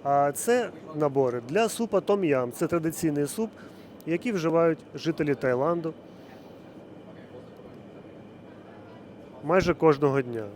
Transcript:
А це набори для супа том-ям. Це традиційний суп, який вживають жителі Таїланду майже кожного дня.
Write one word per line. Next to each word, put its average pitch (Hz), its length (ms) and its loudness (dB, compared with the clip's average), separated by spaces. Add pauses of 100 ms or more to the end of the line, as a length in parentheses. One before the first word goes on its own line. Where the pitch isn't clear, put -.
А 143 280 4
це 233 380 0 (260)
набори 135 540 2
для 208 200 2
супа 208 320 0
том-ям. 143 500 2
Це 165 160 -4
традиційний 156 600 0
суп, 220 220 -4 (560)
який 170 260 -2
вживають 165 480 2 (160)
жителі 151 400 -2
Таїланду 156 580 -2 (3500)
майже 170 300 2
кожного 143 480 4
дня. 117 240 -6 (100)